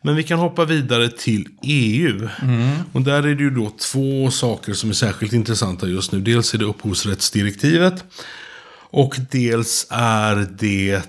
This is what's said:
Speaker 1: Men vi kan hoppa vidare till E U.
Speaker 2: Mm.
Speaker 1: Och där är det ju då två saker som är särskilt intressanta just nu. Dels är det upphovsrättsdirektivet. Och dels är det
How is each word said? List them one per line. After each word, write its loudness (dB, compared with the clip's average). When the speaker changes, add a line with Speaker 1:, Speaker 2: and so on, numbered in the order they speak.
Speaker 1:
Men 0
vi 0
kan -2
hoppa 0
vidare 2
till -2
E 2
U. 0
Speaker 2:
Mm. 2
Speaker 1:
Och 0
där 2
är 2
det -2
ju 2
då -2
två 0
saker -2
som -2
är -2
särskilt 0
intressanta 0
just -2
nu. 0
Dels 2
är -2
det 0
upphovsrättsdirektivet. 0
Och 4
dels 0
är 2
det 2